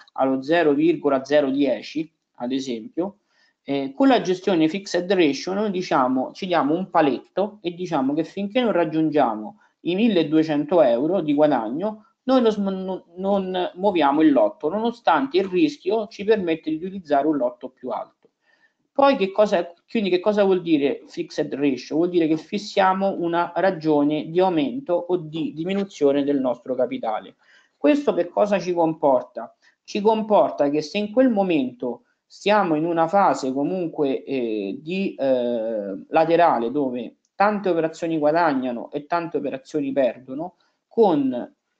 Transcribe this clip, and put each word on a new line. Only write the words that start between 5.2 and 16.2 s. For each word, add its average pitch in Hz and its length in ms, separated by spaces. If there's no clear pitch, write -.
noi 208 160
diciamo, 139 600
ci - 140
diamo 151 280
un 185 160
paletto 165 720
e 175 100
diciamo 160 400
che 156 120
finché 202 360
non 226 120
raggiungiamo 151 880
i 170 100
milleduecento 160 880
euro 147 400
di 151 100
guadagno, 147 760
noi 254 180
non 220 100
sm-, 196 320
non, 185 180
non 185 580
muoviamo 170 460
il 156 100
lotto, 123 380
nonostante 180 720
il 202 60
rischio 185 640
ci - 140